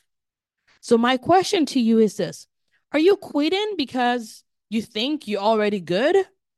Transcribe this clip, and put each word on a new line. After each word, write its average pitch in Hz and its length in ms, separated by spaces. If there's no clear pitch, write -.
So 233 160
my 247 180
question 359 500
to - 140
you 226 200
is 214 180
this. - 300
Are 285 80
you 349 180
quitting 381 640
because 247 640
you 214 140
think 269 440
you're 202 140
already 208 400
good? 196 340